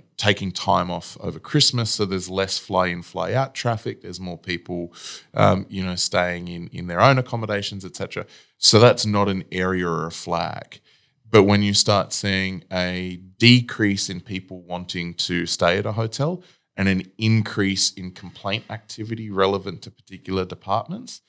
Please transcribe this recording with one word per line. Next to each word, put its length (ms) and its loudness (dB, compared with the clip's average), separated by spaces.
taking 340 -2
time 400 0
off 280 -10
over 200 -8
Christmas, 500 0
so 160 0
there's 240 -4
less 300 -2
fly-in, 420 0
fly-out 540 -4
traffic. 460 -4
There's 180 -12
more 180 -10
people, 560 -8
um, 360 4
you 140 -6
know, 120 -4
staying 540 -2
in, 180 -10
in 180 -12
their 160 0
own 160 8
accommodations, 680 -4
et 100 -12
cetera." 320 -8
So 220 8
that's 260 8
not 240 2
an 220 -2
area 360 0
or 180 -2
a 60 -8
flag. 680 -6
But 140 10
when 180 6
you 120 2
start 400 2
seeing 580 -2
a 480 -4
decrease 720 2
in 120 -10
people 400 -10
wanting 540 -8
to 300 -2
stay 320 2
at 80 -2
a 60 -4
hotel 500 -4
and 100 2
an 300 0
increase 720 0
in 200 -12
complaint 580 -8
activity 600 -10
relevant 520 0
to 100 -18
particular 540 -6
departments, 840 -6